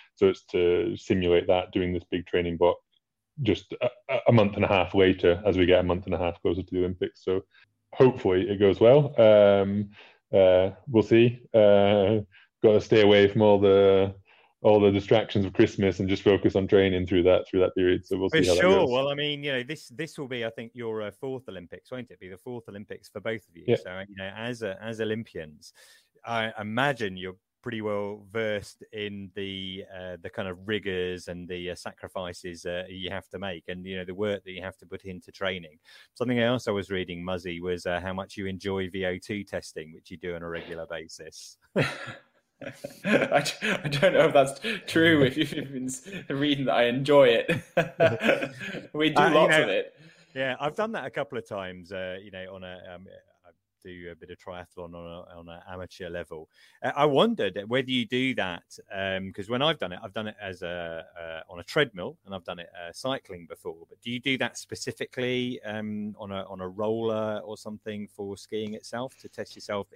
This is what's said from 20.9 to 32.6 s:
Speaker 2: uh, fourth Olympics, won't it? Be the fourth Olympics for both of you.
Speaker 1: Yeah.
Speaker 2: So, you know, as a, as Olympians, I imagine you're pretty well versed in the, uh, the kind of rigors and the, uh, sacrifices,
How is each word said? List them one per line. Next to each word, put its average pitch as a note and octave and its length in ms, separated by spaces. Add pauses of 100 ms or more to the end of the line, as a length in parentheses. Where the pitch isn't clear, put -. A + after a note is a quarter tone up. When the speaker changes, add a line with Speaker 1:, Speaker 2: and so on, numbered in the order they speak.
Speaker 2:
uh, G#2 100
fourth C3 380
Olympics, F2+ 420
won't B2+ 200
it? - 100
Be F#2 80
the F#2 80
fourth B2 320
Olympics G2+ 400
for G#2 120
both A2+ 280
of E2+ 80
you. E2 100
Speaker 1:
Yeah. A#2+ 160
Speaker 2:
So, F#2 240
you G2+ 100
know, F#2+ 200
as A#2 240
a, G2 220
as A2 180
Olympians, G#2+ 720 (540)
I A2+ 340
imagine A2+ 560
you're F#2 200 (260)
pretty A#2 200
well G#2 480
versed G#2+ 600
in G2+ 420
the, F#2+ 500 (100)
uh, F#2 280
the F#2 80
kind G2+ 180
of F2+ 80 (100)
rigors F#2 600
and F2 200
the, F2+ 220
uh, F2 40
sacrifices, F2+ 920